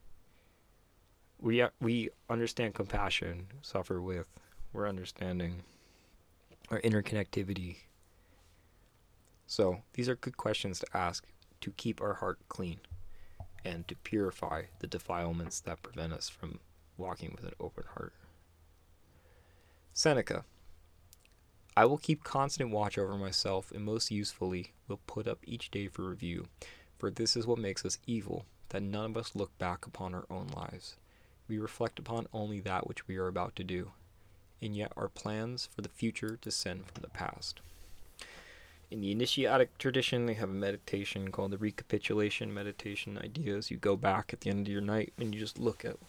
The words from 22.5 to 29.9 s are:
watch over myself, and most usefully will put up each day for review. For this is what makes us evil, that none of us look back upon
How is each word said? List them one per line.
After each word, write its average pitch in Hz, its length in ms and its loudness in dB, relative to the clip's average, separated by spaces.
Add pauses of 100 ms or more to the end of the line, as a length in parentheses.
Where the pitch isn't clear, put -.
watch 104 260 2
over 98 180 2
myself, 98 560 0
and 104 140 -6
most 110 240 0
usefully 92 640 -2 (140)
will - 180 -4
put 110 220 -4
up - 200 -4
each - 220 -6
day 101 180 -4
for 92 220 -4
review. 87 380 -4 (500)
For 104 140 -2
this 113 240 2
is 113 100 0
what 117 140 4
makes 98 260 -2
us - 220 -2
evil, 101 400 -2 (220)
that 101 120 -2
none 104 300 -2
of 110 60 -2
us - 180 -4
look 101 240 -2
back 90 260 -2
upon 92 300 -6